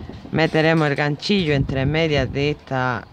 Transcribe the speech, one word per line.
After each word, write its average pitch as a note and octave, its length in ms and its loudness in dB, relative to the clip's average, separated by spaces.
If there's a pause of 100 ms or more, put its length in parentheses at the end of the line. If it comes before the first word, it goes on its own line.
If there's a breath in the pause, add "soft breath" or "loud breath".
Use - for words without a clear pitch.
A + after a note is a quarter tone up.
(320 loud breath)
meteremos D#3+ 560 2
el C#3 80 -2
ganchillo D3 600 0
entre C3+ 320 0
medias D3 440 0
de C#3 200 0
esta B2+ 600 -4